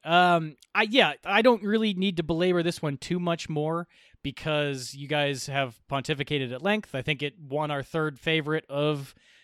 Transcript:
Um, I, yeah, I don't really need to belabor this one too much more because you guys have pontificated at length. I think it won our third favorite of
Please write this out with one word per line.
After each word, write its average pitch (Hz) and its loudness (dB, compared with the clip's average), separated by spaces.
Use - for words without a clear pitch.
Um, 170 4
I, 214 2
yeah, 214 4
I 196 2
don't 233 6
really 214 2
need 185 0
to 175 0
belabor 170 2
this 165 -2
one 143 -2
too 180 -4
much 170 -2
more 160 -2
because 139 -4
you 139 -12
guys 143 0
have 135 -2
pontificated 139 -2
at 127 -8
length. 202 -2
I 131 -4
think 143 -4
it 143 -6
won 147 -4
our 143 -4
third 156 -4
favorite 156 0
of 143 -2